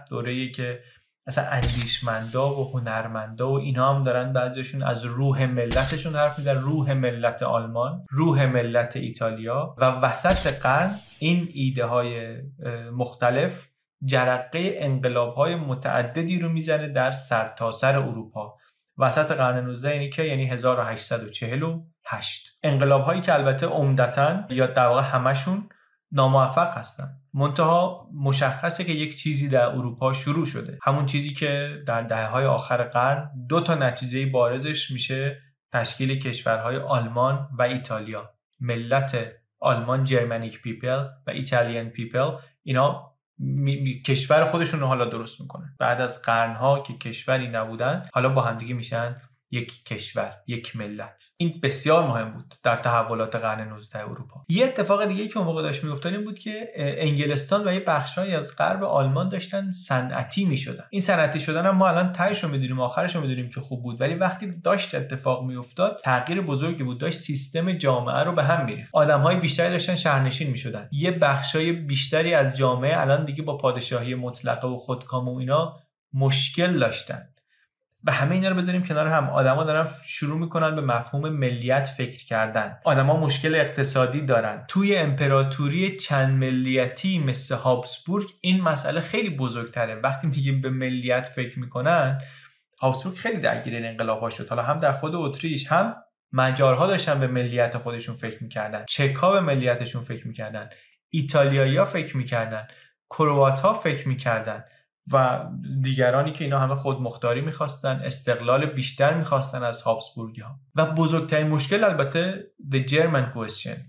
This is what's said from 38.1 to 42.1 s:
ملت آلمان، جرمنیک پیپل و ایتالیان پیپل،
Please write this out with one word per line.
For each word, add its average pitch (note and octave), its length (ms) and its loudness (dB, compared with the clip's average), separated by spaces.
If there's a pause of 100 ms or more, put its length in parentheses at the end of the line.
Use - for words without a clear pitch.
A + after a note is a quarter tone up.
ملت A#2+ 680 -2 (340)
آلمان، B2+ 440 2
جرمنیک A#2 580 0
پیپل B2+ 420 -4 (240)
و - 40 -6
ایتالیان A#2 580 0
پیپل، B2 420 -2 (320)